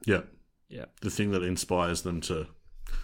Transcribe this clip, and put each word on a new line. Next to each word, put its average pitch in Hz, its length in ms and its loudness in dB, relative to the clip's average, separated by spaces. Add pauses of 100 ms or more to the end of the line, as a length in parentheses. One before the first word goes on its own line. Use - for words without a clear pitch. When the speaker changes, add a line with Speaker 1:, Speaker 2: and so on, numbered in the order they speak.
Speaker 1:
Yeah. 92 140 6 (480)
Speaker 2:
Yeah. - 160 -12 (160)
Speaker 1:
The 101 100 -2
thing 104 200 2
that 92 120 2
inspires 90 580 2
them 87 200 -2
to 80 260 -4 (560)